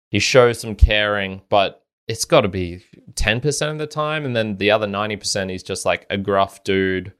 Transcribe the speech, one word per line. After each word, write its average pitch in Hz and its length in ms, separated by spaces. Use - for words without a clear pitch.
he 101 80
shows 120 400
some 113 160
caring, 104 760
but 98 340
it's - 180
gotta 131 240
be 90 340
ten 113 260
percent 151 300
of 156 80
the 151 80
time. 151 380
And 123 100
then 110 220
the 101 120
other 110 180
ninety 104 280
percent, 95 340
he's 92 140
just, - 220
like, 90 260
a 101 60
gruff 98 460
dude 95 560